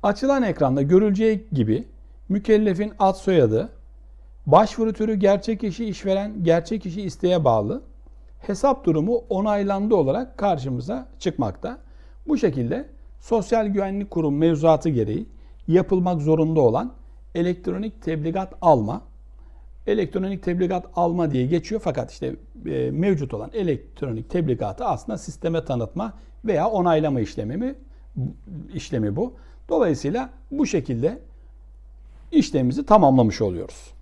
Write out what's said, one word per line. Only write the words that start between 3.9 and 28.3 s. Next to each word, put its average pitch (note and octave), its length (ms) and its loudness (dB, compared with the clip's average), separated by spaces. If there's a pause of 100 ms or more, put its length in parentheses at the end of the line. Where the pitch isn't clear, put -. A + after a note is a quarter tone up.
başvuru G#3+ 460 4
türü A3 220 -2
gerçek G3+ 460 2
kişi G#3+ 240 -6
işveren, G3 600 -4
gerçek E3 380 2
kişi F#3 200 -8
isteğe F3+ 420 0
bağlı, A2+ 380 2 (580)
hesap C4+ 440 -2
durumu E3 320 2 (120)
onaylandı G3+ 680 0
olarak F3+ 440 0
karşımıza D3+ 680 -4 (120)
çıkmakta. E3+ 600 -6 (500)
Bu D4 100 2
şekilde D3 500 -2 (320)
Sosyal A3+ 460 0
Güvenlik G3 440 -4
Kurum D#3 260 0
mevzuatı D#3+ 520 4
gereği B2 400 -2 (400)
yapılmak F3+ 520 2
zorunda D#3 400 2
olan C3+ 320 2 (420)
elektronik F3+ 680 -4
tebligat E3 600 -4
alma, C3+ 380 4 (840)
elektronik G3 560 -2
tebligat F3+ 440 -2 (100)
alma F3 340 0
diye B2+ 160 0
geçiyor F3 380 -2
fakat C3+ 260 -4
işte, B2+ 260 -10 (300)
e, C3+ 240 -4
mevcut D3+ 440 -2
olan G#2+ 180 -6
elektronik C#3 800 -6
tebligatı D#3 540 -2
aslında G#3 340 -4
sisteme E3 460 -4
tanıtma F3 480 -4 (320)
veya F#3+ 240 0
onaylama D#3+ 520 2
işlemi A2 360 -4
mi, B3+ 180 -4 (1000)